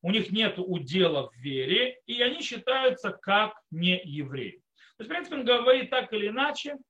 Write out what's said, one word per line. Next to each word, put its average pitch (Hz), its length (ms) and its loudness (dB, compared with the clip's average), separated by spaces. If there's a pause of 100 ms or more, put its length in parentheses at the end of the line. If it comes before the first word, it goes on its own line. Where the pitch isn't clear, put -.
у 175 120 -2
них 214 180 0
нет 214 280 2
удела 165 680 0
в - 80 -20
вере, 143 680 -2
и 240 160 -2
они 294 180 0
считаются 254 720 0
как 208 500 2 (100)
неевреи. 160 920 -2 (340)
То 226 60 -14
есть, 214 80 -12
в - 20 -4
принципе, 330 240 -6
он 262 80 -4
говорит, 247 460 4
так 254 220 -2
или 208 160 -2
иначе 285 480 -2 (140)